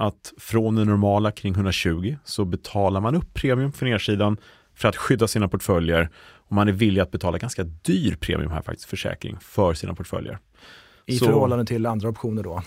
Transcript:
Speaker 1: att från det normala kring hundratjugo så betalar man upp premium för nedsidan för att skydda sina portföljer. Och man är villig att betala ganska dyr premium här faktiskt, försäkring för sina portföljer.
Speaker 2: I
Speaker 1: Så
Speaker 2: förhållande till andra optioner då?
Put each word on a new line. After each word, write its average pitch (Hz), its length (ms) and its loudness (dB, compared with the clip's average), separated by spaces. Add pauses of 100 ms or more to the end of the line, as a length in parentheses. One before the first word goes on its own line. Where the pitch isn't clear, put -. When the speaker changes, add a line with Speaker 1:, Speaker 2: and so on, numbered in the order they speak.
Speaker 1:
att - 300 -8
från 110 380 0
det 110 100 4
normala 104 460 4
kring 95 240 -4
hundratjugo 95 680 0
så - 220 -4
betalar 95 560 0
man 117 140 0
upp - 180 -4
premium 135 380 0
för - 140 -6
nedsidan 104 520 0 (360)
för - 160 0
att 101 60 0
skydda 113 320 2
sina 104 200 0
portföljer. 85 640 2 (380)
Och - 40 -8
man 104 160 4
är 104 40 4
villig 98 300 2
att 90 100 -2
betala 87 260 -2
ganska 101 260 -6
dyr 104 560 -2
premium 78 320 -2
här 78 100 -6
faktiskt, - 280 -12
försäkring - 520 -8
för 90 320 2
sina 90 220 -8
portföljer. - 440 -8 (680)
Speaker 2:
I 127 100 -2
Speaker 1:
Så 123 80 2
Speaker 2:
förhållande 120 400 4
till 113 200 -2
andra 113 240 -2
optioner 110 340 -4
då? 90 240 -8